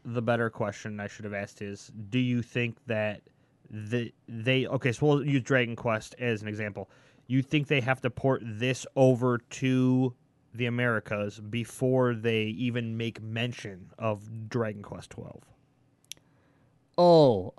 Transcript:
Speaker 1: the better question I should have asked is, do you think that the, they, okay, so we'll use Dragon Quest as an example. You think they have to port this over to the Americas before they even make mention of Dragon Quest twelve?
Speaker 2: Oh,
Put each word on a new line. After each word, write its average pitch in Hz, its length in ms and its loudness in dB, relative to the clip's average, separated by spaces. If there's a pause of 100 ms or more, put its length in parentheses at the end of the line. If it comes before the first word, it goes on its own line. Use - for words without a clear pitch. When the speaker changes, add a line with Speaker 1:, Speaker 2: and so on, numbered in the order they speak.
Speaker 1:
the 120 160 -4
better 117 300 2
question 107 480 -6
I 104 80 -6
should 104 180 -12
have 104 80 -8
asked 101 280 -8
is, 101 300 -12 (180)
do 123 100 0
you 123 240 2
think 120 340 -2 (100)
that 107 340 -2 (480)
the, 107 420 -4 (160)
they, 117 400 0
okay, 123 240 0
so 117 160 0
we'll 143 180 4
use 139 180 2
Dragon 120 320 2
Quest 110 440 -4
as 117 240 -2
an 107 40 -8
example. 104 420 -8 (380)
You 131 140 2
think 143 260 0
they 139 140 2
have 131 200 -2
to 127 100 0
port - 320 0
this 117 420 -4 (100)
over 127 420 4
to 127 760 2 (400)
the 117 140 -4
Americas 110 720 -2
before 120 760 0
they 113 300 0
even 117 520 -4
make 113 240 -6
mention 110 800 -6
of 110 500 -6
Dragon 107 340 -4
Quest - 280 -14
twelve? - 320 -16 (1500)
Speaker 2:
Oh, 143 600 8